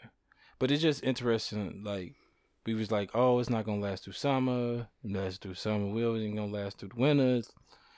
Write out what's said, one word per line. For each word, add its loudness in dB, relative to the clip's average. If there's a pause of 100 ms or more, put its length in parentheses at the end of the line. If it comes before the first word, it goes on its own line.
(600)
But 2
it's 2
just 2
interesting, -2
like, -6 (500)
we -2
was -2
like, 0
"Oh, 6
it's -2
not 0
gonna -2
last -4
through -12
summer, 0 (160)
last -4
through -10
summer, 0
we 0
wasn't -2
gonna -4
last -4
through -12
the -16
winters." 4 (480)